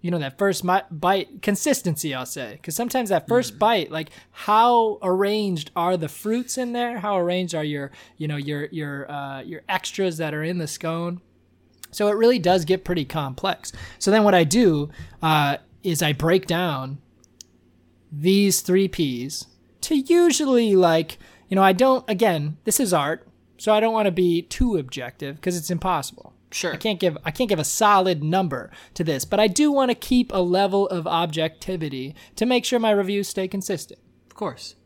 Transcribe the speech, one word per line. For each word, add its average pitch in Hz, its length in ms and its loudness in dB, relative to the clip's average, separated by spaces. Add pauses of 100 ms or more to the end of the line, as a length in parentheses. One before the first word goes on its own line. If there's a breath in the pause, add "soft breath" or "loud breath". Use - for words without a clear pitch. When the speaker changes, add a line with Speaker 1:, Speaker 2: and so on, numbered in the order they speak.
Speaker 1:
you 170 100 -4
know, 175 80 -2
that 135 180 -8
first 196 260 0
mi-, 185 180 2 (100)
bite, 175 500 -2
consistency, 185 720 -2
I'll 127 120 -6
say, 120 360 -10
'cause 165 140 -10
sometimes 240 340 -2
that 180 180 0
first 170 280 0
Speaker 2:
Mm. - 40 -20
Speaker 1:
bite, 208 320 2
like, 160 180 -8 (220 loud breath)
how 226 680 4
arranged 196 760 0
are 175 220 0
the 156 100 -4
fruits 233 500 -4
in 240 160 -6
there? 240 260 -4
How 202 180 -2
arranged 175 380 -2
are 156 80 -4
your, 143 280 -6 (260 loud breath)
you 151 100 -6
know, 151 80 -4
your, 147 320 -6
your, 143 440 -10
uh, 139 300 -10
your - 260 -14
extras 185 500 -4
that 156 160 -4
are 151 100 -6
in 175 160 -4
the 156 80 -6
scone? 170 540 -6 (680)
So 208 180 -2
it 208 60 2
really 233 240 4
does 175 260 2
get 185 180 0
pretty 170 220 -2
complex. 143 680 -6 (260 loud breath)
So - 140 0
then 214 120 6
what 202 120 6
I 175 80 8
do, 156 460 4 (340 loud breath)
uh, 151 340 2 (260)
is 170 200 -2
I 151 100 2
break 170 320 2
down 147 540 -4 (1120)
these 185 500 2
three 190 260 2
Ps 135 600 -4 (340)
to - 140 -2
usually, 269 800 4
like, 165 420 2 (320 soft breath)
you 190 60 -2
know, 190 80 4
I 190 100 6
don't, 254 360 2
again, 170 560 0
this 214 140 0
is 202 140 0
art, 151 340 -2 (300)
so 214 160 0
I 214 60 4
don't 226 140 2
wanna 214 180 2
be 175 300 2
too 226 360 -2
objective 135 640 -8
'cause 180 160 -2
it's 160 140 -6
impossible. 170 640 -4 (180)
Speaker 2:
Sure. - 220 -6
Speaker 1:
I - 40 -10
can't 208 220 -4
give, 170 260 0
I 160 60 -4
can't 240 180 -4
give 185 100 2
a 147 60 -2
solid 190 580 2
number 156 460 -2 (240 loud breath)
to 170 100 -4
this, 147 220 -2
but 202 140 0
I 220 80 4
do 294 240 2
wanna 262 240 2
keep 247 380 0
a 190 80 0
level 196 460 2
of 175 200 -4
objectivity 160 1080 -4 (200 loud breath)
to 220 100 0
make 247 200 2
sure 247 140 0
my 226 120 2
reviews 202 360 0
stay 190 200 -6
consistent. 190 520 -8 (300)
Speaker 2:
Of - 60 -20
course. - 400 -10 (100)